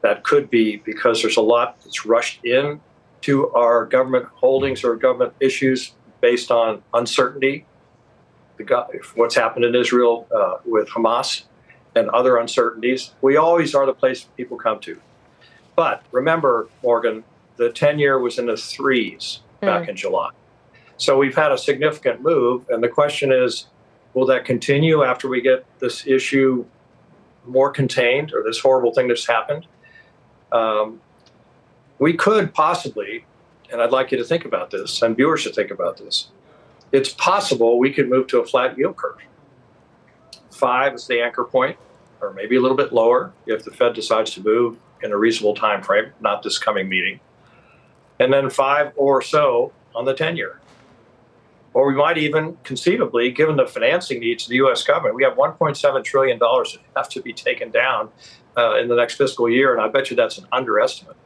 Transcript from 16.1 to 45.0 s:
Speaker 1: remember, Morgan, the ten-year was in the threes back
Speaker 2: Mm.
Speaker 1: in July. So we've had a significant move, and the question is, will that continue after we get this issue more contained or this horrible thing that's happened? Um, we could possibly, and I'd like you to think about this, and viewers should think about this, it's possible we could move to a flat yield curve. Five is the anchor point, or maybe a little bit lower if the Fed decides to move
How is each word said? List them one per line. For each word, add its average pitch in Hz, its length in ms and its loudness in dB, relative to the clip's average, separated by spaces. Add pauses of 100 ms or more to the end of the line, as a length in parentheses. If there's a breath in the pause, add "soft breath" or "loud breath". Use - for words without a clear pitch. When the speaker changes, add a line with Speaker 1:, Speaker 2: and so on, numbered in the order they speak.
Speaker 1:
remember, 131 580 0 (140)
Morgan, 113 400 0 (340)
the 120 140 0
ten-year 147 480 2
was 120 180 -2
in 120 100 -2
the 113 100 -2
threes - 840 -4 (180)
back 180 240 0
Speaker 2:
Mm. 165 60 -10
Speaker 1:
in - 60 -8
July. - 340 -4 (680 soft breath)
So 139 200 2
we've 135 200 2
had 151 160 2
a 131 60 0
significant 127 640 -2
move, 127 480 0
and 113 140 0
the 120 60 0
question 143 420 0
is, 127 360 0 (460)
will 127 140 0
that 127 180 2
continue 143 600 2
after 127 240 -2
we 127 120 -2
get 135 240 2 (140)
this - 260 -6
issue 131 600 2 (840)
more 131 240 2
contained 135 640 0
or 107 80 -2
this 113 160 -4
horrible 127 340 4
thing 127 140 2
that's 120 220 -2
happened? 117 400 -2 (840 soft breath)
Um, 110 500 -2 (1000)
we 160 140 2
could 196 380 2
possibly, 117 720 -4 (460)
and 117 120 -2
I'd 117 80 2
like 131 220 0
you 127 60 -2
to 120 60 -4
think 165 220 -2
about - 240 -6
this, - 320 -4
and 113 120 2
viewers 147 280 0
should - 120 -8
think 104 160 -2
about 92 280 -6
this, - 300 -8 (600 soft breath)
it's 135 200 2
possible 120 680 2
we 135 140 2
could 139 160 0
move 131 200 2
to 123 100 2
a 117 80 0
flat 127 320 0
yield 143 180 -2
curve. - 220 -8 (1300)
Five 131 440 0
is 120 120 -16
the 120 140 -2
anchor 120 240 -2
point, 131 320 -2 (460)
or 98 100 -8
maybe 107 240 -2
a 127 40 4
little 131 160 2
bit - 160 -2
lower 117 400 2 (140)
if 107 180 -4
the 104 60 -16
Fed 120 240 0
decides 110 400 -2
to 95 80 -16
move 113 360 0 (240)